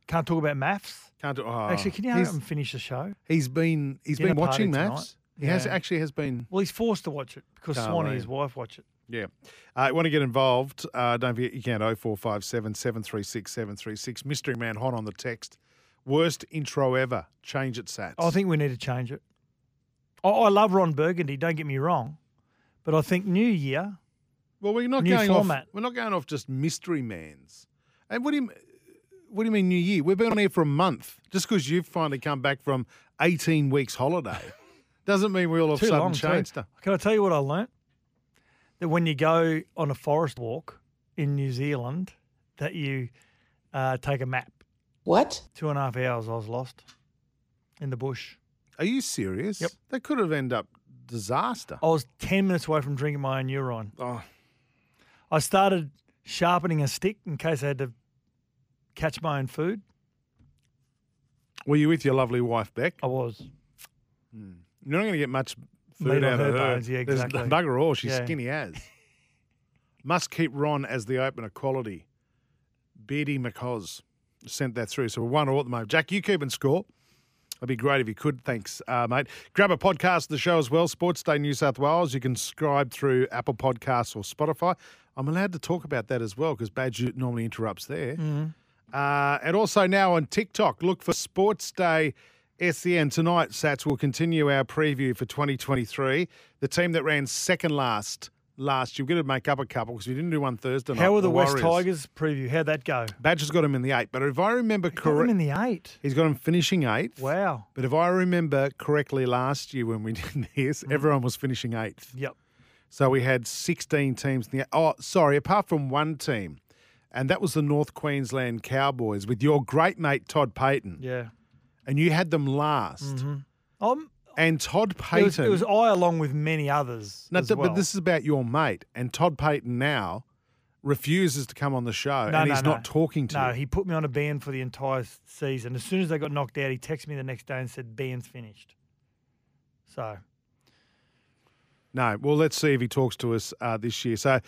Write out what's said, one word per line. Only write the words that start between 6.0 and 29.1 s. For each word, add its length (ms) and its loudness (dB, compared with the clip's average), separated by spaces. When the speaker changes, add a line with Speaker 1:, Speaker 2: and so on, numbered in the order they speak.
Speaker 2:
been. 380 -4
Speaker 1:
Well, 100 -2
he's 120 -2
forced 340 -2
to 60 -4
watch 260 -10
it 60 -20
because 200 -6
Speaker 2:
Golly. 160 -2
Speaker 1:
Swanee, 240 0
his 120 -6
wife, 280 -6
watch 240 -12
it. 60 -20
Speaker 2:
Yeah. 160 -6
Uh, 180 2
want 120 2
to 40 2
get 120 4
involved, 720 2
uh, 240 2
don't 180 -2
forget 180 -2
you 80 -10
can, 200 -2
oh 140 2
four 220 -4
five 260 -4
seven, 320 -4
seven 280 -4
three 200 -6
six, 280 -10
seven 240 -8
three 200 -12
six. 300 -12
Mystery 300 -4
Man 220 -6
hot 160 -2
on 120 -4
the 60 -8
text. 460 -12
Worst 460 2
intro 440 0
ever. 300 0
Change 340 -6
it, 100 -10
Sats. 320 -10
Speaker 1:
I 120 4
think 160 2
we 100 2
need 120 2
to 80 -6
change 340 -4
it. 100 -12
I, 60 6
I 200 6
love 240 6
Ron 200 6
Burgundy, 440 0
don't 180 0
get 120 -6
me 100 -2
wrong, 400 0
but 120 2
I 60 6
think 260 0
New 180 4
Year, 520 0
Speaker 2:
Well, 120 0
we're 140 0
not 160 2
Speaker 1:
new 120 4
Speaker 2:
going 120 4
Speaker 1:
format. 360 4
Speaker 2:
off. 100 -20
We're 80 -6
not 120 -4
going 200 -2
off 120 -2
just 240 -8
Mystery 540 -2
Man's. 640 -14
And 160 -4
what 60 2
do 60 2
you, 120 -2